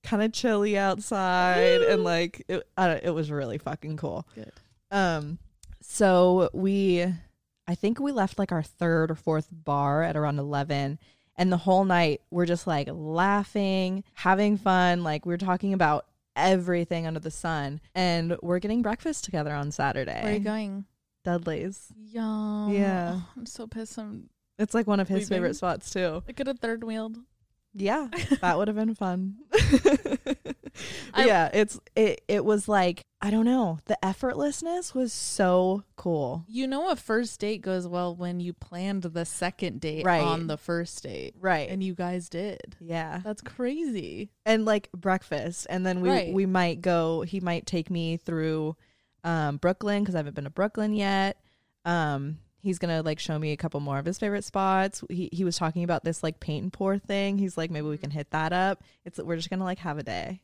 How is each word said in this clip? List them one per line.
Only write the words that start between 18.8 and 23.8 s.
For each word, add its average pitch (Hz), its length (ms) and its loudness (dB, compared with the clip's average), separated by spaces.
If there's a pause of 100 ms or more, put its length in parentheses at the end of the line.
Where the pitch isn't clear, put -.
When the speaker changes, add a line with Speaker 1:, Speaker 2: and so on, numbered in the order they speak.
Speaker 1:
breakfast 247 420 -2
together 151 280 -4
on 147 180 -4
Saturday. 131 500 -2
Speaker 2:
Where 214 100 -2
are 208 40 2
you 208 60 0
going? 208 440 -4 (380)
Speaker 1:
Dudley's. 175 640 -4 (100)
Speaker 2:
Yum. 214 720 -2
Speaker 1:
Yeah. 190 440 2
Speaker 2:
Oh, 180 200 -6
I'm 233 120 -12
so - 180 -14
pissed. 226 320 -12